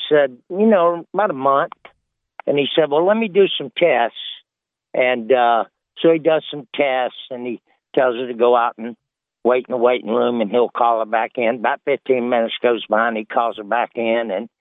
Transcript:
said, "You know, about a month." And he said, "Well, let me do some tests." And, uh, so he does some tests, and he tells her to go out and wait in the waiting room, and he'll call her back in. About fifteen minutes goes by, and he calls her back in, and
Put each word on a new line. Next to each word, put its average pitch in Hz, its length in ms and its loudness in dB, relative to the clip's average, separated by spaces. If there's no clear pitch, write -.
said, 139 280 2
"You 196 180 0
know, 175 460 2
about 196 180 0
a - 40 -6
month." 139 380 0
And 143 100 0
he 143 100 0
said, 156 120 4
"Well, 151 160 0
let 208 120 2
me 226 100 0
do 190 200 2
some 139 180 -10
tests." 123 400 2
And, 123 380 0
uh, 117 320 4
so 165 100 6
he 165 60 2
does 156 320 0
some 147 240 -12
tests, 127 420 -2
and 123 160 -10
he 117 160 -8
tells 127 220 2
her 127 100 -6
to 120 80 -10
go 120 200 4
out 117 220 0
and 113 200 -10
wait 127 220 2
in - 60 -8
the 127 60 -2
waiting 120 320 2
room, 120 320 0
and 98 80 -2
he'll 117 180 2
call 117 300 0
her 110 80 -2
back 113 320 -2
in. 120 180 0
About 120 300 -4
fifteen 127 420 0
minutes 120 340 -2
goes 120 240 0
by, 110 220 0
and 110 80 -4
he 107 80 -6
calls 117 320 -2
her 107 80 -14
back 113 300 -2
in, 113 360 -2
and 104 180 -4